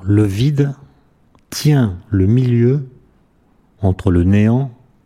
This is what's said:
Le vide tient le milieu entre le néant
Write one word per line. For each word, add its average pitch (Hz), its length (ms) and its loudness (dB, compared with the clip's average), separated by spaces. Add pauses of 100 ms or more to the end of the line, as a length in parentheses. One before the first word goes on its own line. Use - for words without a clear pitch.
Le 104 220 0
vide 139 500 -2 (760)
tient 123 580 0
le 95 180 0
milieu 123 640 0 (920)
entre 95 300 0
le 87 140 2
néant 113 480 0 (340)